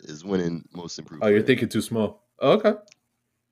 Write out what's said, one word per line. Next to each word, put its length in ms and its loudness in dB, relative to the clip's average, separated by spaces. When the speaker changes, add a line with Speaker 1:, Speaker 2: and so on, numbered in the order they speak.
Speaker 1:
is 220 -16
winning 480 -2
most 260 -14
improved 240 -16
Speaker 2:
Oh, 60 2
you're 140 6
Speaker 1:
player. 40 -6
Speaker 2:
thinking 220 2
too 140 -2
small. 420 -4
Oh, 140 4
okay. 180 2